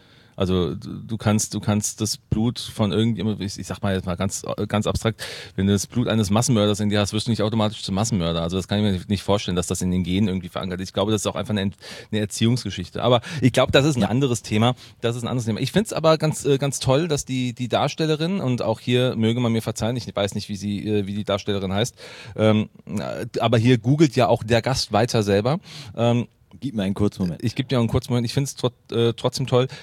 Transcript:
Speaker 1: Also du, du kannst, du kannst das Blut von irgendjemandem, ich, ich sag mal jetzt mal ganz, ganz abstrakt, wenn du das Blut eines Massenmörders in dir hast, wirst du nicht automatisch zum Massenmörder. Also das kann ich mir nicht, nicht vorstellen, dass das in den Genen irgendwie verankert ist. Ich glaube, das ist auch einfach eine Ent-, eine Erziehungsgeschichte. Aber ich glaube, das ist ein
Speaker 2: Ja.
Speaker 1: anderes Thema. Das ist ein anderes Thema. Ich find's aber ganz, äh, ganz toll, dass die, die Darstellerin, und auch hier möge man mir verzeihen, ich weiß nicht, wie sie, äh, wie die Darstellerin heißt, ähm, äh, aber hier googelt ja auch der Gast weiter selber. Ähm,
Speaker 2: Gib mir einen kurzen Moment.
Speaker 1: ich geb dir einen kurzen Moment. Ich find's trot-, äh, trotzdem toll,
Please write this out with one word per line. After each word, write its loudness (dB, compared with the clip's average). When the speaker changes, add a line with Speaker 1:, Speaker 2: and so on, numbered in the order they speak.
Speaker 1:
Also 2
du, -10
du -6
kannst, 0
du -4
kannst -2
das -2
Blut -2
von -4
irgendjemandem, 0
ich, -8
ich -10
sag -8
mal 0
jetzt -2
mal -2
ganz, -4
ganz 0
abstrakt, -2
wenn 2
du 4
das 0
Blut -2
eines 2
Massenmörders 4
in -2
dir 2
hast, 0
wirst -2
du 0
nicht 0
automatisch 0
zum -4
Massenmörder. 0
Also -2
das -2
kann 0
ich 2
mir 2
nicht, -4
nicht 0
vorstellen, 0
dass -2
das -2
in 0
den 2
Genen 2
irgendwie -4
verankert -6
ist. -8
Ich -18
glaube, 0
das 0
ist -2
auch -2
einfach -4
eine 0
Ent-, -2
eine 0
Erziehungsgeschichte. -2
Aber 6
ich -10
glaube, 2
das 6
ist 2
ein 2
Speaker 2:
Ja. 2
Speaker 1:
anderes 0
Thema. 2
Das -2
ist -8
ein -6
anderes -2
Thema. -2
Ich -4
find's 0
aber 4
ganz, -2
äh, 4
ganz -2
toll, 2
dass -2
die, -2
die -6
Darstellerin, 0
und 0
auch 0
hier 2
möge 2
man 2
mir 0
verzeihen, -4
ich -8
weiß 0
nicht, -6
wie -8
sie, -6
äh, 0
wie -8
die -6
Darstellerin -2
heißt, 0
ähm, 4
äh, -6
aber 4
hier 6
googelt 4
ja 4
auch 2
der 4
Gast 0
weiter 4
selber. 2
Ähm, 2
Speaker 2:
Gib -8
mir 0
einen 0
kurzen 0
Moment. -4
Speaker 1:
ich -2
geb -4
dir 2
einen 2
kurzen 0
Moment. 0
Ich -6
find's -2
trot-, -4
äh, 2
trotzdem -2
toll, 4